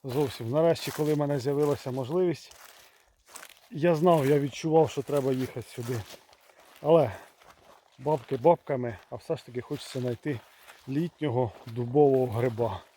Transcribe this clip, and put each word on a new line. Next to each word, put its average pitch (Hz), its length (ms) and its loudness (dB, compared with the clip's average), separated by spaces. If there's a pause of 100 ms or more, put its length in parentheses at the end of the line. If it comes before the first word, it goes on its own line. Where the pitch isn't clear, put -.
зовсім. 123 460 -4
Нарешті, 156 400 2
коли 151 240 0
в 147 40 -2
мене 143 200 -2
з'явилася 143 520 -2
можливість, 147 640 -2 (1160)
я 165 240 2
знав, 156 320 4
я 143 120 4
відчував, 156 520 2
що 139 120 -6
треба 139 300 0
їхати 127 420 -6
сюди. 120 260 -6 (840)
Але 147 280 4 (880)
бабки 143 380 -4
бабками, 123 600 0 (140)
а 131 60 -12
все 156 200 -6
ж - 100 -18
таки 123 140 -8
хочеться - 400 -10
знайти 123 400 -6 (480)
літнього 135 640 -2 (140)
дубового 127 680 4
гриба. 113 480 -2 (160)